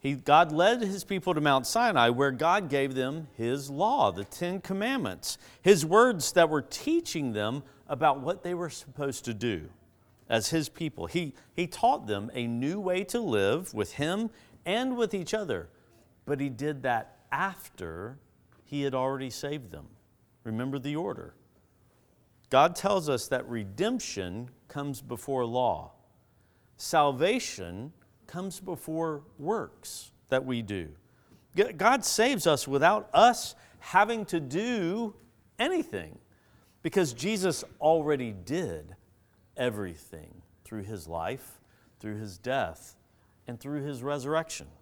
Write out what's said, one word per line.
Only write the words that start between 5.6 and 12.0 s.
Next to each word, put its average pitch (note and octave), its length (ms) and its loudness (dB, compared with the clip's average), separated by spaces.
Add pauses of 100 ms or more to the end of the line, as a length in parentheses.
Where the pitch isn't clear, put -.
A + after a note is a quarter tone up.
his E3+ 240 6
words G3+ 480 6
that E3+ 160 8
were D3+ 140 2
teaching A3 720 -2
them G#2+ 320 -2 (240)
about C#3+ 320 2
what D#3 240 -4
they F3 100 -4
were E3+ 160 -6
supposed C#3 540 -8
to A#2 100 -2
do G2+ 340 -2 (600)
as A2+ 220 2
his D#3+ 180 0
people. - 380 -6
He, E3 280 -4 (180)
he F3 140 -2
taught B3 400 0